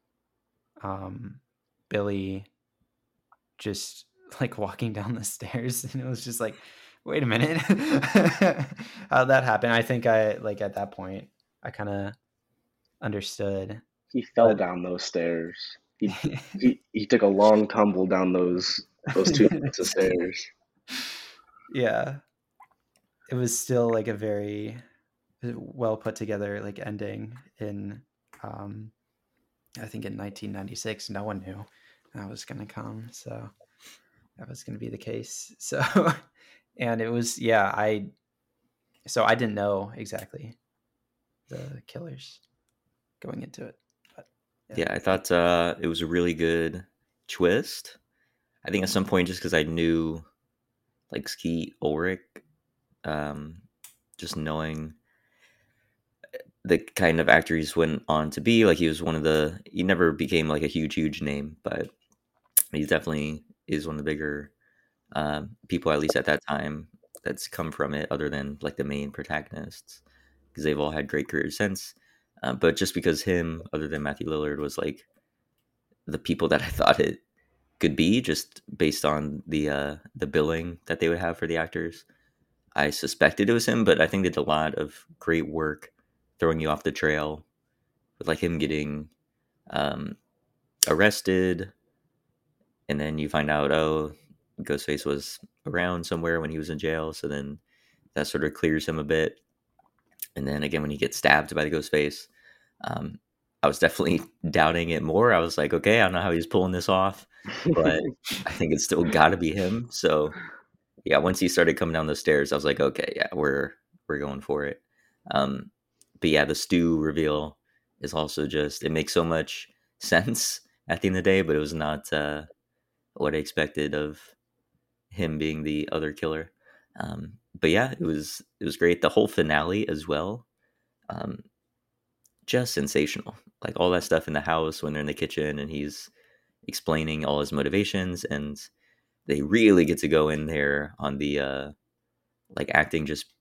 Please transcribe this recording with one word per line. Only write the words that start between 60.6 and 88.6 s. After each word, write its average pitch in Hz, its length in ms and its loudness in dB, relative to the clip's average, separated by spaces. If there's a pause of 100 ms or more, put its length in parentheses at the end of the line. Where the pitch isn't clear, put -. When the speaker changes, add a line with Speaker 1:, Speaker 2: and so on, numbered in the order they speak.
Speaker 3:
a 76 40 0
huge, 78 280 -2
huge 78 260 -2
name, 73 420 -6
but - 260 -4 (840)
he 76 120 0
definitely 78 600 -2 (220)
is 76 200 -4
one 78 80 -6
of 76 40 -8
the 73 120 -4
bigger, 73 420 -6 (600)
um, 73 440 -4 (120)
people, 85 220 0
at 73 80 2
least 76 160 0
at - 100 0
that 73 220 0
time, 76 420 -6 (340)
that's - 240 -8
come 82 240 -6
from 73 220 -4
it, 73 180 -4
other 73 180 -2
than, 71 320 -6
like, 73 160 -6
the - 60 -4
main 71 280 -4
protagonists, - 920 -10 (520)
'cause 73 100 -8
they've 73 160 2
all 73 120 0
had 73 180 -4
great 73 200 -2
careers - 280 -2
since. 98 380 -4 (480)
Uh, 64 100 -2
but 80 240 4
just - 160 -2
because 80 300 0
him, 85 400 -2 (100)
other 76 140 -4
than 76 160 -6
Matthew 71 240 -6
Lillard, 76 320 -2
was, 73 180 -6
like, - 300 -6 (960)
the 76 140 -6
people - 300 0
that - 120 4
I - 60 -6
thought - 320 4
it - 240 0 (560)
could 76 160 2
be, 90 260 4
just - 400 -4 (160)
based 78 280 0
on 73 420 -2
the, 76 220 0
uh, 71 280 -2 (180)
the - 120 -4
billing 82 600 0
that 82 120 -4
they 82 100 2
would 85 100 0
have 85 180 -2
for 85 100 -4
the 82 100 -2
actors, 82 480 -6 (720)
I 73 160 2
suspected - 580 2
it 117 40 4
was 117 140 2
him, 117 180 2
but 80 160 6
I 80 60 6
think 98 160 -2
they 90 60 2
did 82 80 -2
a 76 60 0
lot 76 320 0
of - 300 -8 (140)
great 82 280 0
work 78 460 -6 (460)
throwing 80 200 2
you 78 100 -2
off 76 140 -2
the 80 80 0
trail 76 540 -2 (760)
with, - 80 -6
like, 80 120 0
him 82 200 0
getting, 76 500 -4 (600)